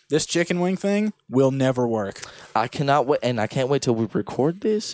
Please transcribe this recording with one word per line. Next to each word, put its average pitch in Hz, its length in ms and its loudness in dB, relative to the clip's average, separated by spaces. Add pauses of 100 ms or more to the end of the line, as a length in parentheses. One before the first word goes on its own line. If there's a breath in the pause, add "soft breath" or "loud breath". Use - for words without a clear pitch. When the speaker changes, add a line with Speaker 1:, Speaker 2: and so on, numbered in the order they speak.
Speaker 1:
this 151 180 2
chicken 170 320 0
wing 180 160 0
thing 202 360 0 (180)
will 135 200 4
never 131 380 2
work. 107 340 -4 (340 loud breath)
Speaker 2:
I 113 120 2
cannot 139 400 2
wait, 143 160 0
and 120 180 0
I 110 60 0
can't 131 220 -2
wait 139 120 2
till 120 140 2
we 113 180 0
record 151 480 -2
this, 214 320 -2